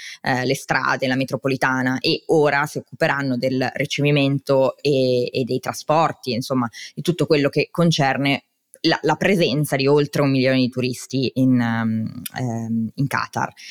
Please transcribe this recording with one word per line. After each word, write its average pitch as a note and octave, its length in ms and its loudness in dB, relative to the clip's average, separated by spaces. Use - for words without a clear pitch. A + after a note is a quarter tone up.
eh, B2+ 220 0
le B2+ 100 0
strade, C3+ 520 -2
la B2+ 100 0
metropolitana, C3 840 -2
e D#3+ 280 -2
ora D3 400 2
si D#3 120 -8
occuperanno C#3 580 -2
del B2+ 380 0
ricevimento C#3 1040 0
e, B2+ 560 0
e C3 120 -2
dei B2 140 -2
trasporti, D3+ 720 -2
insomma, B2 360 -2
di D3+ 80 -10
tutto D#3+ 240 0
quello C#3+ 220 2
che C#3 220 -2
concerne C#3 760 2
la, E3 200 2
la D#3 140 2
presenza D3+ 600 2
di C3+ 100 0
oltre D3 360 2
un C#3 80 2
milione C3 280 2
di B2+ 100 2
turisti B2+ 680 -4
in, B2+ 260 4
ehm, A2+ 640 -2
ehm, A2+ 560 -4
in C#3+ 120 -2
Qatar. A#2+ 460 -4